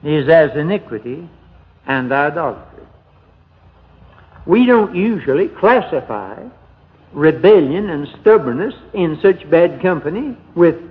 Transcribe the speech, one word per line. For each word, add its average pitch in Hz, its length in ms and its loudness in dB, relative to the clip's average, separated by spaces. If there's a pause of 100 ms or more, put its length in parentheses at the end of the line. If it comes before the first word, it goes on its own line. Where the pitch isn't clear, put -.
is 147 240 -2
as 156 260 4
iniquity 151 720 -8 (600)
and 131 240 -4
idolatry. 147 720 -6 (1600)
We 220 200 2
don't 220 300 2
usually 175 540 -2
classify 127 960 -2 (680)
rebellion 160 800 2
and 147 160 -8 (140)
stubbornness 185 540 0 (180)
in 165 280 -4
such 190 300 0
bad 165 320 2
company 185 540 -4 (180)
with 165 220 2 (140)